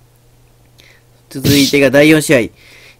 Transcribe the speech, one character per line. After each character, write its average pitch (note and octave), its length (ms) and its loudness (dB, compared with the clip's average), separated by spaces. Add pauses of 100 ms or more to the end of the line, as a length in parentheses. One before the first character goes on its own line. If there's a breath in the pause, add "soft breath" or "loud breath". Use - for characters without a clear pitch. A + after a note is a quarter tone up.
(1300 soft breath)
続 C3+ 160 -10 (100)
い C#3 120 0
て D3 100 -2
が C#3 120 0
第 C#3+ 180 2
四 D#3 140 2
試 D3+ 120 -2
合。 C3 40 2 (600 soft breath)